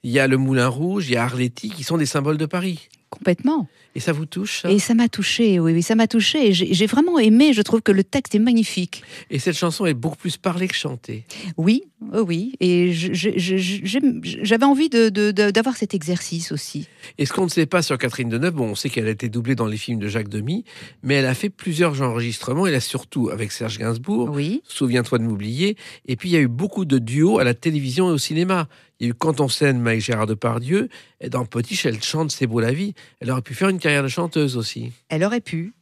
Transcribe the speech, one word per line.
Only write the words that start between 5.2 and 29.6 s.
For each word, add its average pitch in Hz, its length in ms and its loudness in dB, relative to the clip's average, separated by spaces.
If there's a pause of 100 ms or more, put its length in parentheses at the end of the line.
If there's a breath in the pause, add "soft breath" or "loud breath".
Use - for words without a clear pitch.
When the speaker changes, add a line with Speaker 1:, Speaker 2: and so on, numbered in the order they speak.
Speaker 2:
oui, 165 100 4
oui, 165 100 4
ça 220 140 0
m'a 226 120 4
touchée. 233 420 2
Et 190 40 6
j'ai, 180 200 2
j'ai 190 120 4
vraiment 311 320 2
aimé, 240 360 8
je 214 80 2
trouve 220 200 2
que 202 120 4
le 190 100 4
texte - 320 -2
est 208 40 6
magnifique. 226 600 2 (300 loud breath)
Speaker 1:
Et 139 80 -2
cette 165 160 0
chanson 175 300 0
est 160 80 4
beaucoup 147 240 -4
plus - 180 -6
parlée 180 320 -2
que - 80 -4
chantée. 120 500 -8 (300 loud breath)
Speaker 2:
Oui, 196 280 4 (180)
oui, - 260 -4
oui. 185 320 -2
Et 180 320 4
je, 170 220 -2
je, 185 240 0
je, 185 200 0
je, 190 260 -2
j'aime, 240 400 0
j'avais 220 420 2
envie 285 240 4
de, 226 180 4
de, 208 240 2
de, 208 200 4
d'avoir 226 260 0
cet 208 180 -4
exercice 165 560 -4
aussi. 147 360 -8 (300 loud breath)
Speaker 1:
Et 143 80 0
ce - 60 -6
qu'on 190 140 0
ne 170 40 -2
sait 165 160 2
pas 175 160 0
sur 139 160 -2
Catherine 120 320 -4
Deneuve, 147 240 0
bon, 123 180 -2
on 101 40 -4
sait - 140 -6
qu'elle 110 180 -2
a 110 40 0
été 110 180 -4
doublée 120 260 -2
dans 113 120 -2
les 107 100 -4
films 113 220 -6
de 101 100 -4
Jacques 104 200 -4
Demy, 117 360 -4 (360 loud breath)
mais 135 140 0
elle 135 120 4
a 127 60 2
fait 202 160 -2
plusieurs 160 520 0
enregistrements. 120 680 -2
Elle 151 80 2
a 120 60 2
surtout, - 480 -4
avec 104 240 -6
Serge 107 260 -6
Gainsbourg, 120 540 -2
Speaker 2:
Oui. 160 340 -2
Speaker 1:
Souviens-toi 123 520 0
de 113 40 0
m'oublier. 113 540 -2 (300 loud breath)
Et 123 100 -4
puis, 185 120 -8
il 170 40 2
y 165 40 4
a 151 40 6
eu 131 80 4
beaucoup 180 340 -4
de 139 160 2
duos 147 400 2
à 127 60 2
la 120 80 2
télévision 151 560 0
et - 20 2
au 151 60 2
cinéma. 170 500 0 (320 soft breath)
Il 120 80 -2
y - 20 2
a - 20 -2
eu - 20 -4
Quand 147 260 0
on 143 80 2
s'aime 127 400 2